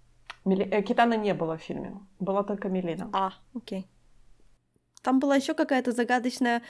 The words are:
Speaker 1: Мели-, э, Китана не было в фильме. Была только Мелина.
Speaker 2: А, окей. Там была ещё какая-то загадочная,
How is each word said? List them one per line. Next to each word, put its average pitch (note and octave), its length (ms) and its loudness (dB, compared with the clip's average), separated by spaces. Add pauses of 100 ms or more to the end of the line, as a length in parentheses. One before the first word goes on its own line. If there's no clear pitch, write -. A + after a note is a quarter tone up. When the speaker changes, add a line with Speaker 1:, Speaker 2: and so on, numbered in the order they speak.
(460)
Speaker 1:
Мели-, F#3+ 260 2
э, G#3 100 2
Китана A#3 360 2
не G#3 160 0
было D#3+ 240 -4
в - 40 -14
фильме. C#3+ 300 -8 (280)
Была G3 240 -2
только G3+ 260 -4
Мелина. F3+ 440 -4
Speaker 2:
А, F#3+ 180 0 (240)
окей. F#3+ 320 -10 (1160)
Там C4 160 4
была C#4 180 4
ещё C#4 180 0
какая-то C4 360 2
загадочная, A#3+ 800 2